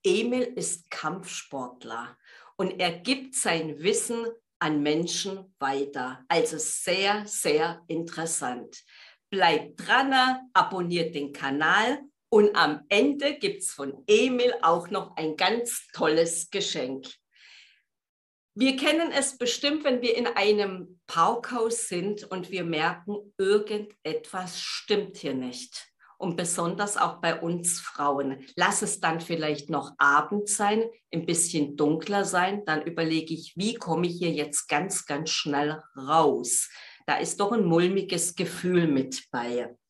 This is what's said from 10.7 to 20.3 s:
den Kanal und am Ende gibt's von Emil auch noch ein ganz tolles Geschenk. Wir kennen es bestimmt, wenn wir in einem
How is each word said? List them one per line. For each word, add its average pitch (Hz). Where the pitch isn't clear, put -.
den 143
Kanal 175
und 208
am 151
Ende 277
gibt's -
von 139
Emil 247
auch 175
noch -
ein 156
ganz 226
tolles 165
Geschenk. 135
Wir 262
kennen 302
es 269
bestimmt, 285
wenn 254
wir 233
in 240
einem 202